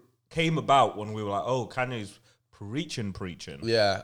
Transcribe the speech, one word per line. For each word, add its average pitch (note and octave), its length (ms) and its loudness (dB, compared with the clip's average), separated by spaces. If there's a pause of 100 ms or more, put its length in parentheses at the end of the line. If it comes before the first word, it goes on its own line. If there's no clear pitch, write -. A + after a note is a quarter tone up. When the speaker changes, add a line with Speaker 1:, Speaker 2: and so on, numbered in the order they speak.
(320)
Speaker 1:
came D#3+ 260 2
about B2 400 6
when G#2+ 160 -6
we G#2+ 80 -4
were G2+ 80 -4
like, G2+ 160 0
"Oh, A#2+ 220 0
Kanye's B2 500 -6 (340)
preaching, G#2+ 600 -6
preaching." D#2+ 480 -12
Speaker 2:
Yeah, G#2+ 420 2